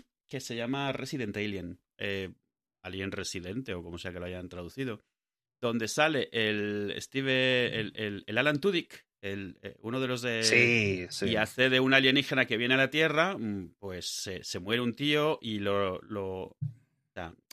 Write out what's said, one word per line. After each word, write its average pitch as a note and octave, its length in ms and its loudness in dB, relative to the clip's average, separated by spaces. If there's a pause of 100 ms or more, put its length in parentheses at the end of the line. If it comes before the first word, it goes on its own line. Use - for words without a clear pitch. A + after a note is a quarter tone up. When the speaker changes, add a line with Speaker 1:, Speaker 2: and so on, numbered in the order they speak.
(280)
Speaker 1:
que C3+ 140 -6
se A#2+ 140 -8
llama C3+ 360 -2
Resident B2 460 -4
Alien, F#2+ 420 -4 (180)
eh, G2 340 -4 (520)
Alien F#2+ 280 -6
Residente, G2 640 -6
o F2 100 -6
como F2 140 -10
sea F2+ 140 -8
que F2 80 -8
lo F2 60 -8
hayan F2+ 240 -8
traducido, G2+ 500 -8 (600)
donde A#2 260 0
sale D3+ 460 2
el G#2 680 0
Steve, C3 800 2
el, G#2 160 -4
el, G2+ 320 -4
el G#2+ 100 -2
Alan D3 220 2
Tudyk, - 460 -2 (160)
el, G2 420 -6
eh, G2 160 -10
uno A2+ 200 -4
de C3 80 0
los B2 140 -2
de A2+ 220 0
Speaker 2:
Sí, A2 640 6
sí. A#2 220 -2
Speaker 1:
y A2 60 2
hace B2+ 320 2
de B2+ 100 4
un C3 160 4
alienígena C3+ 500 4
que A2+ 120 -2
viene B2 180 2
a - 20 4
la C3+ 140 4
Tierra, D#3+ 460 2
mm, G2+ 420 -6
pues F#2 280 -10
se, - 360 -8
se - 160 -6
muere A2 240 0
un A#2+ 100 0
tío D3 480 2
y G#2+ 180 -4
lo, G2+ 420 0
lo, F#2+ 420 -6
o - 120 -16 (580)
sea, E2+ 200 -10 (200)